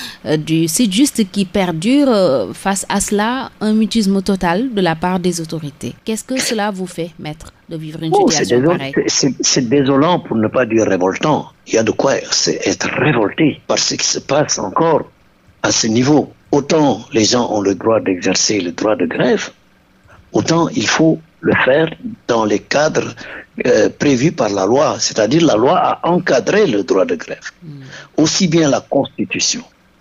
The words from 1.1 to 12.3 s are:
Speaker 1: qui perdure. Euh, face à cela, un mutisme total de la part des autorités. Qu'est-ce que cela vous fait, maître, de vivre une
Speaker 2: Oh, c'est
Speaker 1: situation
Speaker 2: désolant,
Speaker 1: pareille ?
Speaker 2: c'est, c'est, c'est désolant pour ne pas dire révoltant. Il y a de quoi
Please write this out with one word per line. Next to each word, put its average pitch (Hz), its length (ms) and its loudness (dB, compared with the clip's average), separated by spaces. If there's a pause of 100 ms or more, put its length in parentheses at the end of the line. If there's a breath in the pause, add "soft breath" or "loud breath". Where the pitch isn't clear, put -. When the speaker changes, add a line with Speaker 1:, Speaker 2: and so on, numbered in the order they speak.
Speaker 1:
qui 202 140 -2
perdure. 202 640 0
Euh, 139 440 2
face - 360 -4
à 202 100 0
cela, 220 520 -2 (100)
un 214 120 0
mutisme 208 500 2
total 190 500 -2
de 196 80 0
la 165 140 2
part 180 240 -2
des 175 200 -2
autorités. 160 540 -10 (100)
Qu'est-ce 220 200 -6
que 262 180 -6
cela 214 300 -2
vous 185 160 -8
fait, 170 320 -10
maître, 151 340 -14 (160)
de 165 80 -10
vivre 156 240 -12
une 160 120 -2
Speaker 2:
Oh, 349 180 4
c'est 147 120 0
Speaker 1:
situation 123 160 2
Speaker 2:
désolant, 160 180 2
Speaker 1:
pareille ? 135 160 -8 (140)
Speaker 2:
c'est, - 220 0
c'est, 123 100 -6
c'est 123 300 -2
désolant 143 500 2
pour - 160 -6
ne 107 120 2
pas 120 180 0
dire 110 220 2
révoltant. 95 640 0 (180)
Il - 80 -2
y - 20 4
a - 60 4
de - 80 0
quoi 139 220 0 (180)